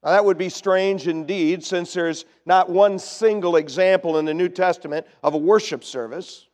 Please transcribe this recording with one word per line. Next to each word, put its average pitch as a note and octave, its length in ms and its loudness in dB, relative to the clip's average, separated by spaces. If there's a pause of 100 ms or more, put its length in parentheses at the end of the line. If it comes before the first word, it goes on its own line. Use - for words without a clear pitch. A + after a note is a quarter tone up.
Now, D3+ 100 0
that G3+ 120 6
would F#3+ 140 2
be F#3 100 -4
strange F#3+ 600 -2
indeed, D#3+ 520 -2
since F3 300 -6
there's E3 320 -4 (220)
not F#3 240 4
one F#3+ 300 2
single G3+ 580 0
example E3+ 600 0
in D#3 60 0
the D#3 100 -2
New F3 140 0
Testament F3 580 -2 (180)
of D3+ 100 0
a D#3 40 0
worship E3 460 0
service. C3 720 -12